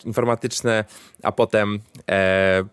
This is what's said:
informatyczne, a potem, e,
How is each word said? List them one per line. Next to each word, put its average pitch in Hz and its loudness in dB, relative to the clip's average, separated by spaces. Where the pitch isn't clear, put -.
informatyczne, 117 -2
a 101 0
potem, 104 0
e, 95 2